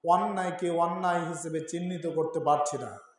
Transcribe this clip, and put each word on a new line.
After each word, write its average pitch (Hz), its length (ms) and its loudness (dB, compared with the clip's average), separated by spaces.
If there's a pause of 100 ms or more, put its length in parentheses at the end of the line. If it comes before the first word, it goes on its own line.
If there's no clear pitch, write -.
অন্যায়কে 180 600 2
অন্যায় 175 500 2
হিসেবে 165 400 -4
চিহ্নিত 170 560 -4
করতে 160 240 0
পারছি 147 380 2
না। 104 200 -10 (200)